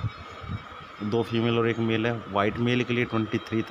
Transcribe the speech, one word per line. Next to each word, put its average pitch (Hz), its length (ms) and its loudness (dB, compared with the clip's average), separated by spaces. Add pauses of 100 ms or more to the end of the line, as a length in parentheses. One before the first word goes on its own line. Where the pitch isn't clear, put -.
(1040)
दो 110 200 2
female 117 360 2
और 117 100 4
एक 113 100 0
male 113 280 2
है। 117 220 -2
White 101 300 2
male 120 240 2
के 123 100 0
लिए 120 120 2
ट्वेंटी 110 340 0
थ्री 110 320 -2